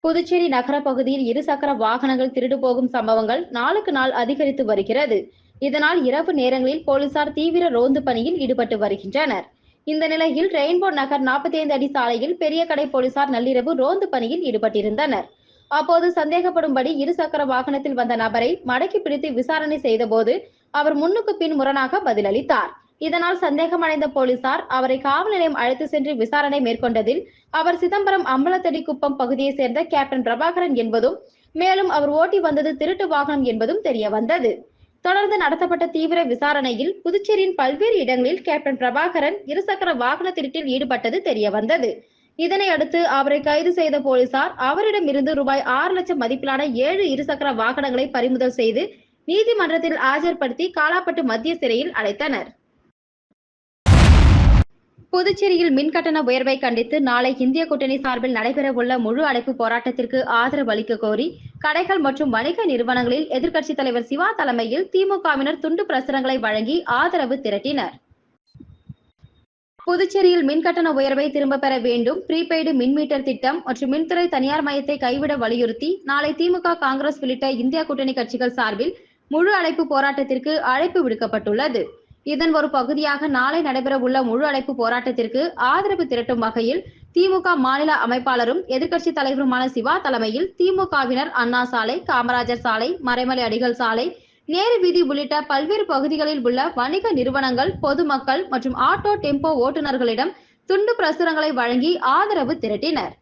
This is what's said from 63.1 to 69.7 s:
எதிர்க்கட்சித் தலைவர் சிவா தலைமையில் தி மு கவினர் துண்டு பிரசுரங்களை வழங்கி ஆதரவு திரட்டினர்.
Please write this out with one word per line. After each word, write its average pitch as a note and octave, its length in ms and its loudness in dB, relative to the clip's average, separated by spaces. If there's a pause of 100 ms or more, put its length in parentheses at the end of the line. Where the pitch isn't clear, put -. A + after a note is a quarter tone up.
எதிர்க்கட்சித் D#4 420 -2
தலைவர் A#3+ 320 -2
சிவா E4+ 180 0 (100)
தலைமையில் B3+ 540 -2
தி F#4 160 4
மு G4 160 0
கவினர் C#4+ 400 0
துண்டு E4+ 240 0
பிரசுரங்களை C4 560 -2
வழங்கி A3 320 -2 (220)
ஆதரவு D4 440 0
திரட்டினர். C4+ 500 -4 (1900)